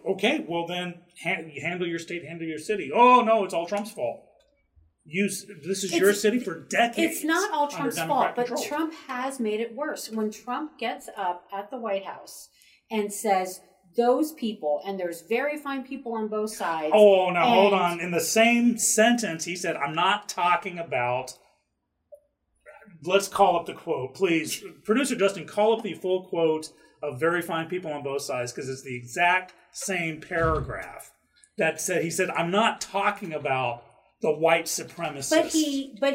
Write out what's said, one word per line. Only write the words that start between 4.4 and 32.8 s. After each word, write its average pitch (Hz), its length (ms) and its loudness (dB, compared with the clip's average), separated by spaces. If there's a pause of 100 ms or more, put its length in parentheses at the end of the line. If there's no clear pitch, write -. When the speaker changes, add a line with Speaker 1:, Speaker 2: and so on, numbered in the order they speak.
Speaker 1:
You 180 220 0
s-, - 200 -4 (200)
this 190 180 -4
is 180 140 -4
your 202 140 6
Speaker 2:
It's, 202 100 2
Speaker 1:
city 220 180 2
for 165 280 -8
decades 233 500 2
Speaker 2:
it's - 80 -8
not 359 260 2
all 294 140 2
Speaker 1:
under 285 100 -6
Speaker 2:
Trump's 285 200 -4
Speaker 1:
Democrat 262 280 2
Speaker 2:
fault, - 120 -2
but 240 120 0
Speaker 1:
control. 233 180 -4
Speaker 2:
Trump 311 280 -2 (140)
has 262 320 -6
made 214 200 -2
it 226 160 -6
worse. 294 360 -6
When 214 200 -2
Trump 269 480 -8
gets 262 380 -6
up 180 340 -4
at 294 200 -8
the 262 80 -10
White 196 260 -4
House - 440 -16 (420)
and 208 200 -2
says, 190 480 0 (380)
"Those 254 360 4
people," 165 520 -2
and 196 140 -6
there's 170 280 -6
very 285 300 -2
fine 269 260 -6
people 247 300 -10
on 220 140 -4
both 214 260 -4
sides. 160 420 -2
Speaker 1:
Oh, 196 360 8
now 175 180 4
hold 202 240 6
Speaker 2:
and 185 80 4
Speaker 1:
on. 170 180 0
In 175 120 -4
the 170 100 0
same 233 560 4
sentence, 214 680 2
he 175 100 -4
said, 175 200 -4
"I'm 151 200 -4
not 190 340 2
talking 180 480 0
about," 127 560 -2 (1700)
let's 190 240 4
call 180 320 6
up 170 60 -8
the 156 80 -8
quote, 135 400 -4
please. 165 500 0 (220)
Producer 247 300 2
Justin, 190 320 0
call 214 280 4
up 220 80 -4
the 170 120 -4
full 185 300 -2
quote 160 440 0 (320)
of 135 180 -6
"very 170 220 2
fine 165 260 -4
people 180 240 -6
on 143 120 -8
both 139 180 -4
sides," 123 320 -4
'cause 135 160 -8
it's 131 140 -8
the 131 120 -10
exact 175 600 0 (160)
same 165 500 -6
paragraph 156 880 -4 (460)
that 160 240 0
said, 170 220 -2
he 165 80 -2
said, 180 180 0
"I'm 170 220 -2
not 208 300 2